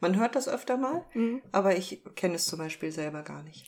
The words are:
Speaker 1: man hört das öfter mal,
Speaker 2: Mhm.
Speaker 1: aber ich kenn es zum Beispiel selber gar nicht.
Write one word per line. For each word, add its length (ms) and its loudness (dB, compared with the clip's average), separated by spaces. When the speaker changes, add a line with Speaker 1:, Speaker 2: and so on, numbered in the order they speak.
Speaker 1:
man 200 4
hört 160 2
das 120 0
öfter 300 0
mal, 260 0
Speaker 2:
Mhm. 260 0
Speaker 1:
aber 240 4
ich 280 -4
kenn 200 0
es 100 -2
zum 140 -4
Beispiel 320 -6
selber 320 -6
gar 180 -12
nicht. 260 -18